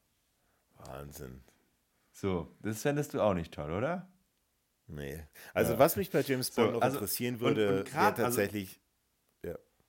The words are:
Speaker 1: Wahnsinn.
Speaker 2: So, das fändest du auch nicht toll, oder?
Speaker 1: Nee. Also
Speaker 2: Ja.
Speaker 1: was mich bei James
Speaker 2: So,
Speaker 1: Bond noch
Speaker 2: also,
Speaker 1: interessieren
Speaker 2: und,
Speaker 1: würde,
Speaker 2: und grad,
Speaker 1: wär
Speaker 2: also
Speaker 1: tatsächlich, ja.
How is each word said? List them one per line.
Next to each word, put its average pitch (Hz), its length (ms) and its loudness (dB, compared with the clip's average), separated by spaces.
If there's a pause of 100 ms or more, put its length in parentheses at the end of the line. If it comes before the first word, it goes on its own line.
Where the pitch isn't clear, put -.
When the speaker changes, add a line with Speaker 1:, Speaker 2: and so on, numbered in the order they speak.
(760)
Speaker 1:
Wahnsinn. 67 640 -14 (680)
Speaker 2:
So, 90 500 -2
das 110 200 -4
fändest 147 320 0
du 127 80 0
auch 104 120 6
nicht 85 200 -4
toll, 76 180 -6
oder? 147 360 -4 (800)
Speaker 1:
Nee. 73 360 -10 (300)
Also 113 200 4
Speaker 2:
Ja. 110 60 0
Speaker 1:
was 143 160 8
mich 196 160 -4
bei 151 100 2
James 127 300 -2
Speaker 2:
So, - 100 2
Speaker 1:
Bond 110 120 4
noch 117 80 0
Speaker 2:
also, 131 160 2
Speaker 1:
interessieren 123 380 -2
Speaker 2:
und, 110 60 -8
Speaker 1:
würde, 104 380 4
Speaker 2:
und 98 60 -4
grad, 180 340 2
Speaker 1:
wär 110 60 2
Speaker 2:
also 120 160 2
Speaker 1:
tatsächlich, 98 380 -2 (640)
ja. 85 120 -8 (340)